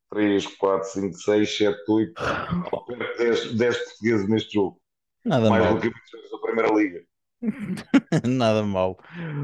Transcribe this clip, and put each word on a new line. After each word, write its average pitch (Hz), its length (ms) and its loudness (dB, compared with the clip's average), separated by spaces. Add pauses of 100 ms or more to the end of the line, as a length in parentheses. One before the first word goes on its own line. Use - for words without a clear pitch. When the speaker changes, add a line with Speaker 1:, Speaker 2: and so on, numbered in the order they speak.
Speaker 1:
três, 104 380 2
quatro, 98 420 0
cinco, 98 260 -4
seis, 104 420 0
sete, 104 220 0 (100)
oito, 110 240 2 (580)
ao - 140 -8
perto 120 280 -8
de - 40 -12
dez, 117 400 0
dez 120 200 2
portugueses 104 520 -2
neste 110 240 0
jogo. 98 280 -2 (440)
Speaker 2:
Nada 123 240 4
Speaker 1:
Mais 98 140 4
Speaker 2:
mal. 92 120 2
Speaker 1:
do 110 60 -2
que 117 80 0
muitos - 220 -16
jogos - 200 -20
da 110 80 -14
Primeira 113 340 0
Liga. 98 320 0 (360)
Speaker 2:
<laughs> 214 840 -2
Nada 117 380 2
mal. 95 340 -2 (460)